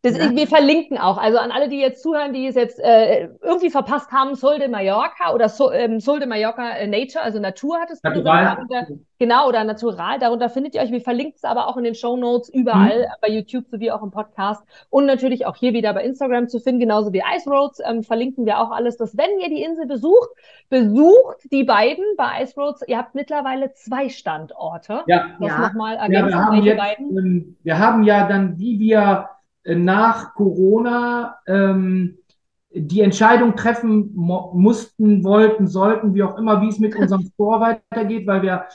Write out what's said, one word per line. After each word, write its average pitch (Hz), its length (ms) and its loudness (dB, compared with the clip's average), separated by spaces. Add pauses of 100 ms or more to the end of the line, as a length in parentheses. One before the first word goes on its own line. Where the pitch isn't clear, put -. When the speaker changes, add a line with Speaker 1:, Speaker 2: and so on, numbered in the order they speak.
Speaker 1:
das, 240 120 2
Speaker 2:
Ja. 311 180 0
Speaker 1:
wir 302 120 0
verlinken 302 500 4
auch. 185 200 0
Also 220 200 2
an 233 140 0
alle, 277 180 -2
die 277 100 -6
jetzt 262 240 -2
zuhören, 294 300 -4
die 262 120 -6
es 254 100 -6
jetzt, 240 220 0
äh, 220 520 4 (120)
irgendwie 349 280 0
verpasst 285 420 -4
haben, 269 240 0
Sol 294 240 0
de 277 80 -2
Mallorca 233 680 -2
oder 233 140 2
So-, 262 240 0
ähm, 226 300 -2
Sol 294 180 -2
de 277 80 -4
Mallorca, 226 440 -4
äh, 208 160 -6
Nature, 262 360 -4
also 220 160 -6
Natur 208 400 -6
hattest 339 240 -10
du 156 60 -2
Speaker 3:
Natural. 160 340 2
Speaker 1:
gesagt, 196 260 -4
darunter, - 240 -8 (240)
genau, 247 300 2
oder 240 160 0
Natural, 214 560 -6
darunter 240 300 -2
findet 269 260 -8
ihr - 60 -2
euch. 240 100 -4
Wir 240 80 -4
verlinken 247 380 -6
es - 80 -14
aber 240 240 -2
auch - 80 -8
in 240 80 -4
den 233 100 -4
Shownotes, 240 540 -4
überall, 226 540 2
Speaker 3:
Mhm. - 20 0 (160)
Speaker 1:
bei 214 80 0
YouTube 220 400 -6
sowie 220 220 -6
auch 220 120 -6
im 202 80 -12
Podcast 208 500 -8 (280)
und 277 160 2
natürlich 262 400 0
auch 190 100 -6
hier 247 160 0
wieder 214 220 -2
bei 196 100 -4
Instagram 247 460 -2
zu 240 100 -6
finden, 247 220 0
genauso 214 320 0
wie 190 80 -2 (160)
Ice 339 120 -8
Roads, 277 300 0 (100)
ähm, 226 140 -4
verlinken 247 420 -4
wir 214 140 0
auch 220 120 -2
alles, 233 260 -4
dass 220 180 -8
wenn 370 260 -2
ihr 349 60 -6
die 302 160 -4
Insel 320 240 -6
besucht, 311 440 2 (380)
besucht 269 800 4
die 269 140 0
beiden 254 400 2 (140)
bei 240 240 -2
Ice 262 180 -8
Roads. 294 280 -6
Ihr 233 100 -2
habt 240 180 -10
mittlerweile 269 560 -6
zwei 262 380 -6
Standorte. 170 1000 -10
Speaker 3:
Ja. 180 200 2 (120)
Speaker 1:
Das 185 100 -4
Speaker 2:
Ja. - 120 -4
Speaker 1:
noch 214 140 -2
mal 220 200 -6
Speaker 3:
Ja, - 60 -8
Speaker 1:
ergänzen, 202 260 2
Speaker 3:
wir 180 180 0
haben 214 120 2
Speaker 1:
welche 208 100 4
Speaker 3:
jetzt, 208 100 4
Speaker 1:
beiden? 208 400 -6
Speaker 3:
ähm, 180 460 -2
wir 160 160 -2
haben 226 240 4
ja 202 240 4
dann, 196 320 0
wie 214 200 -4
wir, 214 500 2 (360)
äh, 170 100 -2
nach 190 580 2
Corona, 233 1040 0 (100)
ähm, 185 720 0 (580)
die 165 240 -2
Entscheidung 220 560 4
treffen 220 580 0
mo-, 175 400 -4
mussten, 208 680 4
wollten, 208 440 4
sollten, 202 480 0
wie 202 80 2
auch - 140 -4
immer, 214 240 2
wie 214 60 0
es 202 120 -4
mit 214 180 0
unserem 190 240 2
Speaker 1:
<laughs> 180 120 -10
Speaker 3:
Store 214 280 0
weitergeht, 226 680 -2
weil 190 140 0
wir, 185 340 -2